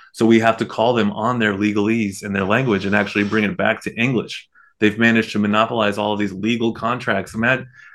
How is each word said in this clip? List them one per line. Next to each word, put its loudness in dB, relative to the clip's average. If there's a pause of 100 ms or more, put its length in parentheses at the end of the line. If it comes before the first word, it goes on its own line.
(120)
So 2
we 8
have 2
to -2
call 0
them 2
on -2
their 2
legalese -2
and -6
their 0
language 0
and 0
actually 0
bring 0
it -4
back -2
to -8
English. -4 (320)
They've 2
managed 4
to -2
monopolize 0
all 0
of -4
these -2
legal -2
contracts. -4
Imagine -2 (280)